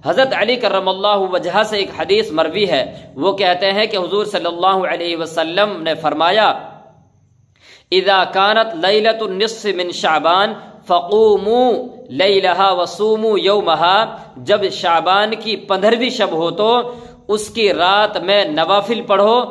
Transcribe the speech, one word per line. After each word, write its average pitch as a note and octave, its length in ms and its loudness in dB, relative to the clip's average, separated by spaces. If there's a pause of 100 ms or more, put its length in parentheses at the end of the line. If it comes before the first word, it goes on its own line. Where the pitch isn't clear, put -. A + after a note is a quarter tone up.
حضرت G#3 280 2
علی G#3 220 0
کرم F#3+ 320 0
اللہ G3 280 0
وجہہ F#3 500 0
سے G#3+ 120 -4
ایک F#3+ 120 -2 (100)
حدیث G3 320 0
مروی E3 380 0
ہے، C3 460 -4
وہ F#3+ 220 -2
کہتے F#3+ 340 2
ہیں G#3 140 0
کہ G#3+ 120 -6
حضور F#3+ 280 -2
صلی F#3+ 200 -6
اللہ F3 480 0
علیہ E3+ 240 -4
وسلم E3 640 -2
نے D#3+ 140 -2
فرمایا، D#3+ 580 2 (1400)
"اذا F#3+ 320 2
كانت G3+ 600 0
ليلة G#3+ 460 2
النصف G#3+ 340 -4
من F3+ 260 -2
شعبان E3+ 600 2 (320)
فقوموا G#3 880 2 (380)
ليلها F#3 640 2
وصوموا G#3 680 0
يومها"، F#3 760 2 (220)
جب B2+ 240 0 (100)
شعبان F#3 680 0
کی A3 160 -4
پندرہویں A3 540 0
شب G3 220 -2
ہو E3 200 -2
تو A3+ 400 0 (360)
اس G#3 220 -4
کی G#3 240 0
رات G3 440 0
میں F#3+ 280 2
نوافل G3 560 0
پڑھو G#3 380 2 (120)